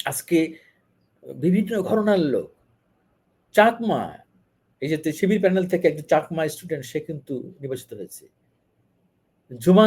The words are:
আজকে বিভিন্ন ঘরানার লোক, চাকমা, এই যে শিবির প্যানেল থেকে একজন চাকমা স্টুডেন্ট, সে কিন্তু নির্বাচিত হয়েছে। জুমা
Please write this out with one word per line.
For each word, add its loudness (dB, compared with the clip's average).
আজকে -2
বিভিন্ন 0
ঘরানার 2
লোক, -4
চাকমা, 2
এই -4
যে 0
শিবির 2
প্যানেল 2
থেকে 0
একজন 0
চাকমা 0
স্টুডেন্ট, -10
সে -6
কিন্তু -12
নির্বাচিত -10
হয়েছে। -18
জুমা 8